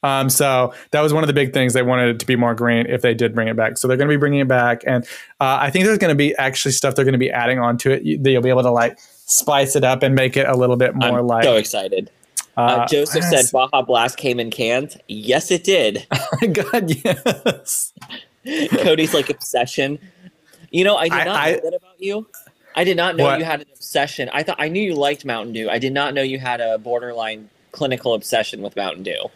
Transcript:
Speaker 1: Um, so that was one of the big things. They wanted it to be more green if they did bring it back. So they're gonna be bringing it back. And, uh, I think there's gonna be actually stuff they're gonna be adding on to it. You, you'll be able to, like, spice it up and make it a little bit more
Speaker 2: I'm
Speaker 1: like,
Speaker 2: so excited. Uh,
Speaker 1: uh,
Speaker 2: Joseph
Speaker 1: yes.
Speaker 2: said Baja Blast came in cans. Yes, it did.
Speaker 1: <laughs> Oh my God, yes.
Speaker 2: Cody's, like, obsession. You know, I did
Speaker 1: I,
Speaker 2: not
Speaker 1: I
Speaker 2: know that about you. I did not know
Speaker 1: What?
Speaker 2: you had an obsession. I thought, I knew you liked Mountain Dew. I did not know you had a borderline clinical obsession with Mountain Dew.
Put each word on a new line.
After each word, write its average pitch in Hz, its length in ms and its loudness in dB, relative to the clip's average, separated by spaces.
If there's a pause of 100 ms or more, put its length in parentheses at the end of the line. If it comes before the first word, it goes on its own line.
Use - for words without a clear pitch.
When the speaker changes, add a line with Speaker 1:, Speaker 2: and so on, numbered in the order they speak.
Speaker 1:
Um, 135 280 2
so 127 420 2 (180)
that 151 100 2
was 151 120 2
one 156 100 2
of 151 40 0
the 143 60 0
big 139 200 0
things. 127 200 2
They 127 100 2
wanted 123 260 2
it 113 100 -2
to - 60 -8
be 127 100 2
more 120 200 0
green 117 320 0
if 123 160 -2
they 117 100 4
did 113 220 0
bring 113 120 0
it 113 80 -4
back. 110 220 0
So 127 100 -2
they're 127 100 2
gonna 143 120 2
be 147 80 4
bringing 143 220 2
it 135 80 0
back. 120 400 2
And, 123 160 0 (360)
uh, 135 220 2
I 143 80 0
think 185 160 2
there's 214 140 4
gonna 170 160 2
be 147 220 2
actually 135 340 -2
stuff 135 240 0
they're 139 100 4
gonna 131 140 2
be 127 120 0
adding 123 280 0
on 120 200 0
to 135 120 2
it. 139 100 0
You, 151 220 -2
you'll 131 180 4
be 127 80 2
able 127 140 4
to, 123 80 4
like, 117 260 2 (280)
spice 139 500 2
it 139 80 2
up 127 180 2
and 135 140 4
make 131 220 2
it 135 100 2
a 135 80 2
little 127 200 2
bit 123 200 2
more 123 240 2
Speaker 2:
I'm 123 80 0
Speaker 1:
like, 117 160 2
Speaker 2:
so 120 120 6
excited. 98 540 -2 (480)
Uh, 120 40 0
Speaker 1:
uh, 120 260 2
Speaker 2:
Joseph 147 360 0
Speaker 1:
yes. 175 60 0
Speaker 2:
said 139 220 2
Baja 131 320 2
Blast 123 340 0
came 123 220 -2
in 117 120 -4
cans. 127 460 -4 (100)
Yes, 110 440 -2
it 175 120 -2
did. 135 460 2
Speaker 1:
<laughs> - 40 -4
Oh 640 280 -4
my 226 60 0
God, 190 440 -2 (120)
yes. - 880 -4 (840)
Speaker 2:
Cody's, 156 340 2
like, 143 160 0
obsession. 139 680 -4 (720)
You 175 120 2
know, 202 120 4
I - 140 0
did 160 40 -2
Speaker 1:
I, 143 120 0
Speaker 2:
not 190 120 -2
Speaker 1:
I 151 140 2
Speaker 2:
know - 120 0
that 165 120 -2
about - 240 -12
you. 202 280 -6 (480)
I 170 100 0
did 180 120 2
not 170 200 0
know 143 80 4
Speaker 1:
What? 139 140 2
Speaker 2:
you 160 60 -4
had 156 160 -4
an 147 140 -20
obsession. 143 580 -4
I 147 80 -2
thought, 160 160 -4
I 151 120 -4
knew 185 120 -2
you 190 140 -2
liked 143 300 -2
Mountain 117 280 -6
Dew. 110 160 -6
I 110 100 -2
did 131 140 -2
not 139 200 -2
know 143 100 -2
you 131 160 -4
had 123 220 -6
a 113 180 -2
borderline 113 680 -6 (240)
clinical 127 420 -2
obsession 107 460 -4
with 101 140 -10
Mountain 92 280 -6
Dew. 87 220 -8 (100)